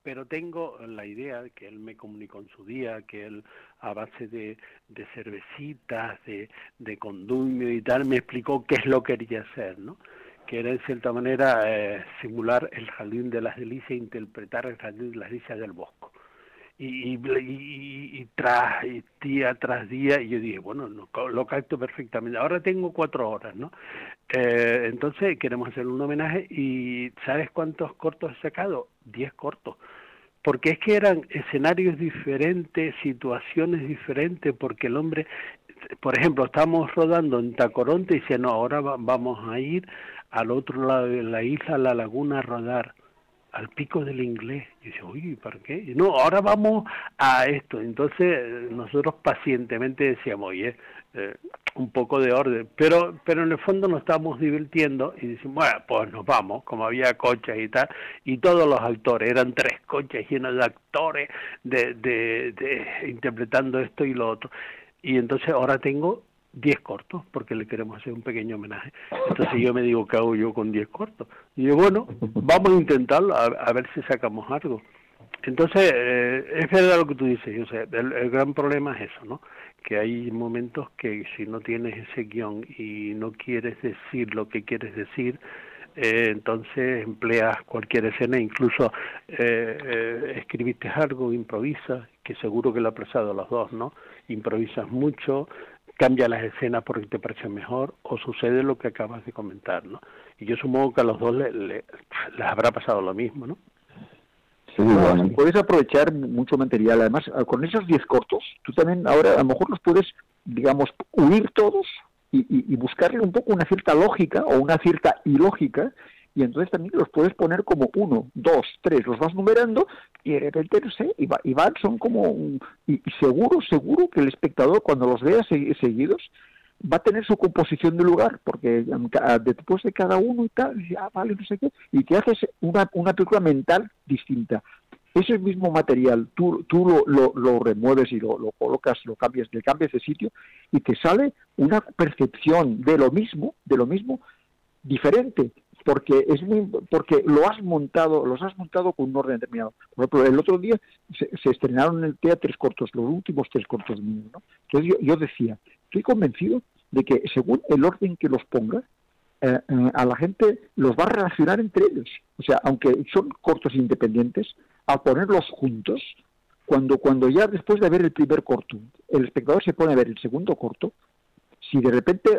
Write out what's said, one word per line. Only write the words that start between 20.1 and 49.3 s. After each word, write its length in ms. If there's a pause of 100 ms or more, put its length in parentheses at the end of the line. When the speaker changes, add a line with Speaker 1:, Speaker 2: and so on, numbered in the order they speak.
Speaker 1:
y 80
yo 120
dije, 200
bueno, 300
no, 220
co-, 180
lo 160
capto 320
perfectamente. 600
Ahora 240
tengo 300
cuatro 380
horas, 260
¿no? 160 (640)
Eh, 560
entonces 460
queremos 320
hacer 160
un 160
homenaje 480
y 600 (160)
¿sabes 240
cuántos 420
cortos 440
he 40
sacado? 460 (180)
Diez 280
cortos. 420 (640)
Porque 300
es 80
que 160
eran 340
escenarios 720
diferentes, 1040
situaciones 840
diferentes, 680
porque 340
el 100
hombre, 300 (720)
por 160
ejemplo, 280
estamos 500
rodando 440
en 160
Tacoronte 640
y 20
dice, 200
"No, 100
ahora 320
va-, 180
vamos 480
a 120
ir 280 (440)
al 200
otro 340
lado 220
de 160
la 200
isla, 340
la 160
laguna, 460
a 20
rodar 520 (600)
al 160
Pico 340
del 180
Inglés". 460 (140)
Y 60
dice, 160
"Uy, 380
¿para 180
qué?". 360
"No, 240
ahora 220
vamos 420 (340)
a 280
esto". 340
Entonces, 400
eh, 520
nosotros 520
pacientemente 800 (120)